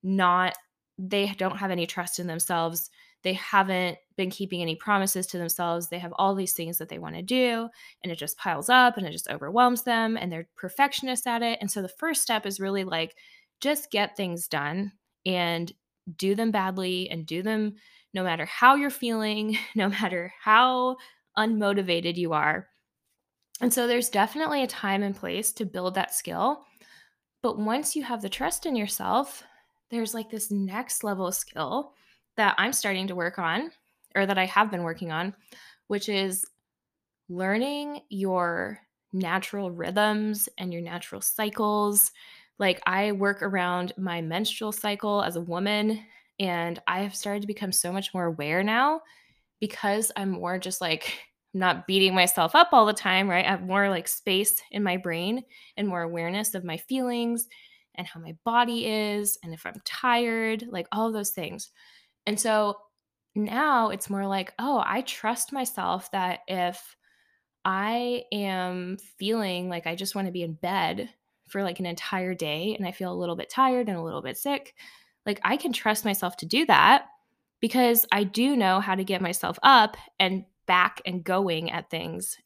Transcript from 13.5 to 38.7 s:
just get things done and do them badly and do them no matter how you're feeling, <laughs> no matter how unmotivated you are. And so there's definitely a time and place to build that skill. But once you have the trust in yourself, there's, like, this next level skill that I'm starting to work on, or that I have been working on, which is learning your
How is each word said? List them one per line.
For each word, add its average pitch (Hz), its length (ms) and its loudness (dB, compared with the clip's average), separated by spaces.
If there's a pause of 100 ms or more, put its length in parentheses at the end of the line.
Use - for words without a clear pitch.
just 294 300 0
get 202 260 -2
things 175 300 -4
done 160 460 -2 (320)
and 170 480 -2 (440)
do 196 200 0
them 226 160 0
badly 185 580 -2
and 160 160 -8
do 165 160 -4
them 214 320 -2 (400)
no 185 80 -2
matter 165 220 -2
how 254 320 6
you're 285 140 0
feeling, 214 760 -2
<laughs> - 80 -10
no 202 140 2
matter 185 520 -4
how 254 560 4 (400)
unmotivated 196 800 2
you 170 160 -2
are. 151 360 2 (920)
And 247 140 2
so 240 140 2
there's 240 200 2
definitely 285 540 0
a 247 60 0
time 196 340 -2
and 196 140 -2
place 185 380 -4
to 220 100 -4
build 185 300 -4
that 190 200 -2
skill. 202 500 -2 (800)
But 226 160 -2
once 233 380 0
you 294 80 -4
have 240 180 -6
the 196 60 -4
trust 294 380 -4
in 277 100 0
yourself, 214 640 -2 (480)
there's, 226 240 -4
like, 220 160 -8
this 214 220 -6
next 202 500 -4
level 190 300 -2
skill 190 640 -6 (420)
that 202 220 4
I'm 226 160 2
starting 190 320 -2
to 185 80 -6
work 180 240 -4
on, 190 340 -2 (420)
or 196 120 2
that 196 100 0
I 185 80 4
have 202 260 4
been 180 120 -2
working 165 280 -6
on, 170 240 -4 (520)
which 202 240 -2
is 190 340 0 (840)
learning 262 800 -2
your 185 680 0 (360)